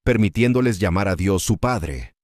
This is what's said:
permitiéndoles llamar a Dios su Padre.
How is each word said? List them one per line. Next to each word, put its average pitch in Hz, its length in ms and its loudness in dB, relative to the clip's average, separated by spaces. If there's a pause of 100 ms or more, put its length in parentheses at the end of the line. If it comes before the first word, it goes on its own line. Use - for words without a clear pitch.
permitiéndoles 120 760 2
llamar 95 300 0
a 92 80 -2
Dios 92 260 0
su 104 160 0
Padre. 80 640 -4